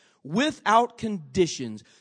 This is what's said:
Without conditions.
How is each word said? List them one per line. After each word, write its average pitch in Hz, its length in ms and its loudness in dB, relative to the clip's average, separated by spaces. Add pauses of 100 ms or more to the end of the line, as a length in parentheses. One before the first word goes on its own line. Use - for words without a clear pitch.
(220)
Without 233 760 0
conditions. 147 840 -4 (180)